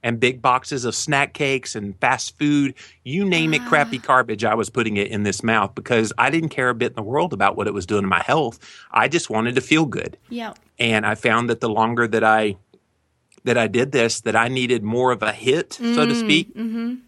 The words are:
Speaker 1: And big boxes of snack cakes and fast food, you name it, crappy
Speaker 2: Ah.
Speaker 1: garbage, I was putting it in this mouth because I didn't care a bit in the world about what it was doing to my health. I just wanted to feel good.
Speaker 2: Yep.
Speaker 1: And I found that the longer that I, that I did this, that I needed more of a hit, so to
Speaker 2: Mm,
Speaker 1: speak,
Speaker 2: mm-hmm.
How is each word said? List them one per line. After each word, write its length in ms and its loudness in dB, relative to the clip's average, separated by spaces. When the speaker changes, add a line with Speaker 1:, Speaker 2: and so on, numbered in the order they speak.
Speaker 1:
And 200 -4
big 200 0
boxes 440 -2
of 100 -2
snack 400 -2
cakes 400 -2
and 260 -8
fast 380 -2
food, 360 2
you 220 -2
name 280 2
it, 140 -2
crappy 380 2
Speaker 2:
Ah. 20 -10
Speaker 1:
garbage, 380 2
I 100 2
was 160 -2
putting 260 0
it 120 0
in 160 -4
this 180 -2
mouth 320 2
because 420 0
I 140 2
didn't 200 -2
care 180 -2
a 60 0
bit 180 -2
in 20 -20
the 80 -8
world 300 -2
about 240 0
what 100 -2
it 80 -2
was 100 -6
doing 180 0
to 60 -2
my 160 2
health. 360 0
I 160 4
just 200 -2
wanted 280 0
to 40 2
feel 260 2
good. 300 -8
Speaker 2:
Yep. 280 -10
Speaker 1:
And 260 0
I 120 -2
found 340 0
that 100 0
the 80 -2
longer 380 2
that 160 0
I, 340 4
that 160 2
I 80 2
did 240 0
this, 300 0
that 160 -2
I 100 4
needed 380 -2
more 260 0
of 120 -2
a 100 -2
hit, 400 -2
so 340 0
to 80 0
Speaker 2:
Mm, 60 -2
Speaker 1:
speak, 340 2
Speaker 2:
mm-hmm. 400 -6